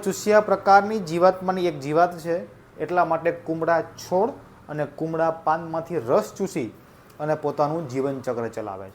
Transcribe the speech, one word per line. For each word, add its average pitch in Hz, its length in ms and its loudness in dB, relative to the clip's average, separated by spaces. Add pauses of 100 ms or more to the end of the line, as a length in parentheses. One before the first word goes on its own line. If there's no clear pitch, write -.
ચૂસિયા 208 420 4
પ્રકારની 196 640 4
જીવાતમાંની 185 600 2
એક 147 120 -10
જીવાત 165 400 2
છે, 170 120 -2 (460)
એટલા 170 300 2
માટે 165 180 0 (160)
કુમળા 160 340 0 (240)
છોડ 202 280 0 (380)
અને 151 140 -4 (120)
કુમળા 160 340 0 (140)
પાનમાંથી 165 640 -2
રસ 202 300 2
ચૂસી 170 300 -4 (520)
અને 151 160 -2
પોતાનું 147 560 -2
જીવનચક્ર 127 640 -4
ચલાવે 98 380 -10